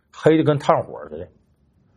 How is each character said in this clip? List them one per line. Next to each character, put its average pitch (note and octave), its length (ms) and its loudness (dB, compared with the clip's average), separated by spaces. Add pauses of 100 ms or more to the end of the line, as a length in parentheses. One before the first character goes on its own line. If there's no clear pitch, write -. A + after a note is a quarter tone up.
(120)
黑 D#3 240 2
的 D3+ 80 2
跟 C#3+ 140 0
炭 C#3+ 240 2
火 - 260 -14
似 D2+ 100 -14
的， E2+ 100 -14 (680)